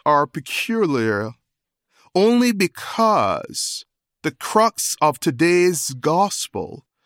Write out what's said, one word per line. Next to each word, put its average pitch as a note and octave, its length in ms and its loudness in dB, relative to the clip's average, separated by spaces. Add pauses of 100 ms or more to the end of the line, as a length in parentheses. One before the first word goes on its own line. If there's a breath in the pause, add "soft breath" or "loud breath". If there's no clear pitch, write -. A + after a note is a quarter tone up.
are D3 200 4
peculiar B2+ 1040 -2 (800 soft breath)
only A#3+ 380 4
because F3+ 1300 -2 (380)
the D#3 100 -4
crux - 720 -2
of D3+ 180 0
today's E3+ 720 2
gospel D3+ 920 -4 (200)